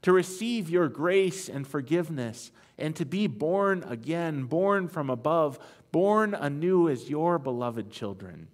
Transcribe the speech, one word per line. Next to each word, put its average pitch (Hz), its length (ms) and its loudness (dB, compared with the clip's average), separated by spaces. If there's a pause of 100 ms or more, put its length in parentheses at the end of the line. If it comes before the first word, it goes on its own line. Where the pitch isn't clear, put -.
to 185 100 6
receive 185 580 0
your 170 180 4
grace 180 600 0
and 139 180 -6
forgiveness, 143 840 -4 (260)
and 156 180 -6
to 175 80 -4
be 185 220 -2
born 185 600 0
again, 147 560 -4
born 185 440 2
from 143 220 -4
above, 147 480 2 (340)
born 202 420 4
anew 165 540 2
as 127 220 -2
your 165 280 2
beloved 120 520 -4
children. 92 640 -10